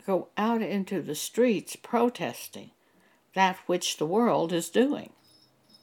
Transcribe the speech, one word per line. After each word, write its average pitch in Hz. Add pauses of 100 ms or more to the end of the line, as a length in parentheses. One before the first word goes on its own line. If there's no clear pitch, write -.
go 185
out 226
into 190
the 139
streets 220
protesting 202 (640)
that 185 (100)
which -
the 151
world 170
is 170
doing. 247 (720)